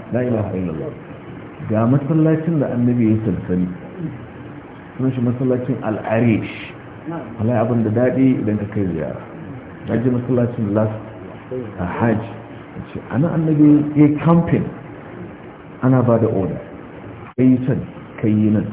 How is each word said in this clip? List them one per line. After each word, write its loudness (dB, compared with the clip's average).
La 0
ilaha 0
illallah. -4
Ga 4
masallacin 4
da 2
Annabi 4
ya 4
sansani, 0
sunan 0
shi -2
masallacin 0
Al-Arish. 0
Wallahi 0
abin 2
da 2
daɗi 4
idan 0
ka -4
kai 0
ziyara. -4
Na 0
je 0
masallacin 0
last 2
a -2
Hajj. 0
Ce, -10
"Ana 2
Annabi 6
ya 8
yi 4
camping, 4
ana 6
ba 6
da 4
order. 0
Kai 4
yi 8
can, 0
kai 2
yi 4
nan." 2